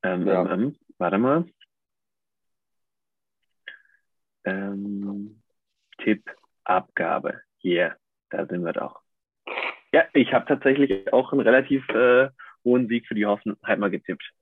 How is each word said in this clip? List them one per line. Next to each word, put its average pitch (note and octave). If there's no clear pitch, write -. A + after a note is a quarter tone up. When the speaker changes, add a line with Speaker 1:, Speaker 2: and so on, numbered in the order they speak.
Speaker 1:
ähm, F#2
Speaker 2:
Ja. F#2+
Speaker 1:
ähm, F2+
ähm, A#2
warte F2+
mal. C#3
Ähm, G2+
Tippabgabe. -
Hier, F2
da E2+
sind F2+
wir E2
doch. -
Ja, D#3+
ich C3
hab B2
tatsächlich C#3
auch B2+
einen C#3
relativ, C3
äh, B2
hohen B2
Sieg A#2
für -
die G#2
Hoffenheimer G#2
getippt. -